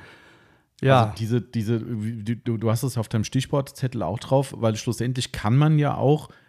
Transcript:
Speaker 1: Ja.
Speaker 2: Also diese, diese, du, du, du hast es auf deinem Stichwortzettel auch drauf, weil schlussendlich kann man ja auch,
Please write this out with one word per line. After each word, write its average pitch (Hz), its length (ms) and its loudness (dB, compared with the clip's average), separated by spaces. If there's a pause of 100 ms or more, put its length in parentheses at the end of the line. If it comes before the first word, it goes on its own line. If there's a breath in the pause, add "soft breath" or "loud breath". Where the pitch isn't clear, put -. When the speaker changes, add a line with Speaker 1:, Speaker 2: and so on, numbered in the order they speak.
(800 loud breath)
Speaker 1:
Ja. 131 240 6
Speaker 2:
Also 104 140 -4
diese, 113 220 0
diese, 113 400 -2
du, 110 560 -6
du, 117 220 -4
du 110 120 0
hast 110 140 0
es 127 140 -2
auf 110 100 -4
deinem 110 160 0
Stichwortzettel 131 800 -2
auch 90 160 -4
drauf, 135 380 0
weil 110 200 0
schlussendlich 123 560 -4
kann 110 240 2
man 151 220 6
ja 147 160 0
auch, 147 340 2 (200 soft breath)